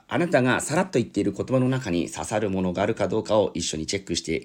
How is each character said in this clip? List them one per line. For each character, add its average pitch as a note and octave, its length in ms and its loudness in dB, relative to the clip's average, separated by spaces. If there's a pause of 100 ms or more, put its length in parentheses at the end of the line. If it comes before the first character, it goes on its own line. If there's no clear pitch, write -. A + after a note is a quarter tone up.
あ A2 100 -2
な E3+ 120 2
た C#3 120 4
が B2 200 2
さ - 160 -2
ら F#3+ 60 2
っ - 20 2
と - 120 -14
言 A#2 60 2
っ - 40 0
て - 120 -2
い F#2+ 60 2
る F#2+ 80 0
言 F#2+ 120 -4
葉 B2+ 140 2
の B2+ 80 2
中 C3 220 -2
に E2+ 200 0
刺 D#2+ 140 -8
さ A2+ 160 -2
る G#2+ 100 0
も F#2+ 120 0
の F#2 100 0
が F#2+ 100 -2
あ G2+ 40 2
る A2+ 100 0
か F#2+ 140 0
ど G#2+ 80 0
う G#2+ 80 0
か G#2+ 120 2
を G2+ 160 4
一 F2 100 -4
緒 - 120 -4
に D#2 100 -4
チ G2 120 -4
ェ F#2+ 60 -6
ッ - 40 -16
ク F2 80 -2
し - 60 -2
て E2 240 -2